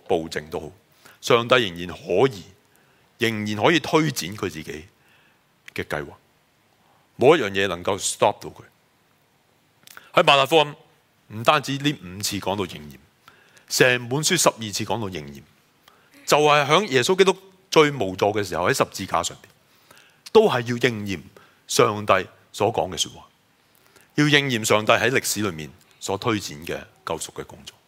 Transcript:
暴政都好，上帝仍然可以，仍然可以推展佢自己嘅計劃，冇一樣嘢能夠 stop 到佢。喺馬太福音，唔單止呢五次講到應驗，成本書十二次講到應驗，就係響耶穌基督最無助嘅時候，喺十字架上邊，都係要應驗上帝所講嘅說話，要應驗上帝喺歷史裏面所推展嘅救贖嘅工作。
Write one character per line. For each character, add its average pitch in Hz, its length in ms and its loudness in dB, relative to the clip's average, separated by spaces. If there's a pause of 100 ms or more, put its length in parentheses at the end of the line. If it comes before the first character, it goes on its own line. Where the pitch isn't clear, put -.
暴 82 200 -2
政 78 200 -10
都 82 100 -8
好， 80 120 -12 (500)
上 120 260 2
帝 127 80 2 (140)
仍 87 180 -10
然 82 100 -12
可 107 360 0
以， 95 120 -16 (720)
仍 110 280 -2
然 104 160 -6
可 139 80 4
以 170 80 2
推 156 320 0
展 101 260 -8
佢 101 120 -6
自 78 140 -10
己 76 240 -14 (880)
嘅 92 100 -8
計 78 180 -8
劃， - 120 -16 (1040)
冇 143 180 6
一 139 60 0
樣 101 80 -2
嘢 98 180 0
能 87 160 -6
夠 98 140 -2
stop - 440 0
到 78 60 -12
佢。 - 140 -18 (1500)
喺 180 80 6
馬 147 160 6
太 135 80 2
福 156 100 2
音， 147 180 2 (640)
唔 117 40 -10
單 151 200 4
止 135 140 -6
呢 139 160 -2 (100)
五 92 200 -14
次 101 160 -4
講 95 180 -4
到 98 80 -4
應 76 260 -12
驗， 65 80 -20 (680)
成 123 400 2
本 139 140 -2
書 156 160 0
十 156 100 2
二 110 240 -2
次 107 120 -6
講 98 140 -4
到 104 120 -6
應 76 240 -10
驗， - 80 -18 (840)
就 147 140 4
係 147 280 4
響 170 200 4
耶 131 160 2
穌 185 140 0
基 190 80 6
督 180 120 2 (340)
最 151 200 4
無 98 260 -4
助 104 100 0
嘅 104 160 0
時 87 140 -8
候， 90 140 0
喺 139 40 0
十 - 160 0
字 - 140 -10
架 82 180 -2
上 - 140 -10
邊， - 40 -20 (920)
都 220 160 6
係 127 140 0
要 117 60 -8 (200)
應 107 180 -6
驗 92 140 -6 (480)
上 107 380 2
帝 95 200 2 (260)
所 107 200 0
講 90 180 -4
嘅 92 60 -10
說 - 160 -6
話， - 140 -20 (880)
要 151 120 2
應 143 220 4
驗 113 160 -2
上 107 220 2
帝 117 60 6
喺 110 180 2
歷 131 120 0
史 - 200 -4
裏 101 80 -2
面 78 200 -10 (300)
所 98 160 -6
推 107 240 -2
展 73 260 -12
嘅 - 160 -8 (220)
救 82 140 -6
贖 - 140 -14
嘅 71 120 -14
工 - 200 -20
作。 - 120 -20 (120)